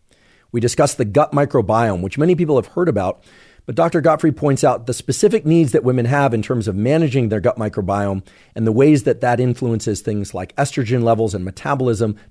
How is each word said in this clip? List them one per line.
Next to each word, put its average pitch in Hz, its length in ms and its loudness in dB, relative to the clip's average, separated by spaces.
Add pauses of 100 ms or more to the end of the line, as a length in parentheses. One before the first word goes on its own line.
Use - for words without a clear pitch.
(540)
We 117 80 -2
discuss 139 320 0
the 131 100 -4
gut 127 300 0
microbiome, 113 680 0
which 92 160 -8
many 165 180 2
people 156 200 0
have 113 120 0
heard 175 200 -2
about, 98 340 -2 (440)
but 117 100 -10
Doctor 165 240 0
Gottfried 156 380 2
points 139 260 0
out 120 220 2
the 123 80 -4
specific 180 520 0
needs 160 280 4
that 156 100 0
women 127 220 0
have 135 280 2
in 110 80 0
terms 113 280 -4
of 95 80 -4
managing 131 500 0
their 104 140 -2
gut 120 160 0
microbiome 101 680 -4 (300)
and 110 100 -2
the 110 60 2
ways 135 320 6
that - 160 0
that 120 220 0
influences 120 580 -2
things 104 340 -6
like 92 220 -10
estrogen 127 480 -2
levels 110 320 2
and 92 80 -6
metabolism, 113 720 -2 (160)